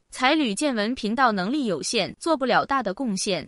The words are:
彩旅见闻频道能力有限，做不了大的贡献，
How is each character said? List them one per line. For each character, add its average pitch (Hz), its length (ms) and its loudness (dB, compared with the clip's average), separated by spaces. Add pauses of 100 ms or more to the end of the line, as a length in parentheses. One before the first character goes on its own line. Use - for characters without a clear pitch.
(100)
彩 269 240 2
旅 262 200 2
见 277 200 0
闻 214 200 0
频 220 200 -2
道 254 160 4
能 202 220 -2
力 285 140 -2
有 170 160 -2
限， 185 360 -2
做 330 160 0
不 262 120 -2
了 190 180 4
大 269 180 0
的 190 120 -2
贡 233 200 -2
献， 185 340 -2